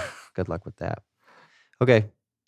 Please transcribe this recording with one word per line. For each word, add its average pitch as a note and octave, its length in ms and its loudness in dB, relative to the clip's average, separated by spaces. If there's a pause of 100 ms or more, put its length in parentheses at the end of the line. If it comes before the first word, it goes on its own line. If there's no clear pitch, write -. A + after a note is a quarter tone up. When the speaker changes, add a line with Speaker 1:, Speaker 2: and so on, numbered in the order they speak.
(140)
Speaker 1:
<laughs> - 220 -20
Speaker 2:
good F2 140 -6
luck E2+ 160 -8
with - 120 -18
that. - 240 -10 (800)
Okay, A#2+ 240 4 (420)